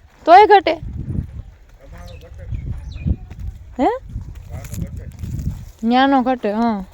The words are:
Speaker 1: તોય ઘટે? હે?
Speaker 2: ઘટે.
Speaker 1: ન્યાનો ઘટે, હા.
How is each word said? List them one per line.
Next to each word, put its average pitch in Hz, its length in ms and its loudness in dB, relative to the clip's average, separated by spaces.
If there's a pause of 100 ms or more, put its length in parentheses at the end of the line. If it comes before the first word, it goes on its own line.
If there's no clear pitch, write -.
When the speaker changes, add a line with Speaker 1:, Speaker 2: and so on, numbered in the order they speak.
(240)
Speaker 1:
તોય 381 220 10
ઘટે? 339 280 6 (3000)
હે? 277 100 2 (920)
Speaker 2:
ઘટે. - 280 -10 (760)
Speaker 1:
ન્યાનો 262 400 4
ઘટે, 247 300 -2
હા. 214 420 -2